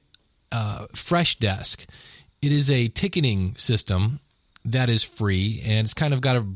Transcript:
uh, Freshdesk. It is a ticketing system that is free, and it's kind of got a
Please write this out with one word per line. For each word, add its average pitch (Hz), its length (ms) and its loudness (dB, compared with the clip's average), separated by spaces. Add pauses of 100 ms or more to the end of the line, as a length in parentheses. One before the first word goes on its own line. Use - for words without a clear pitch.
(500)
uh, 107 380 -4
Freshdesk. - 960 0 (560)
It 143 80 0
is 143 180 2
a 127 200 4
ticketing 117 680 0
system 110 600 0 (460)
that 120 260 0
is 113 140 2
free, 101 600 0
and 110 220 2
it's - 80 -6
kind 147 180 0
of 131 80 0
got 131 140 0
a 120 100 0 (120)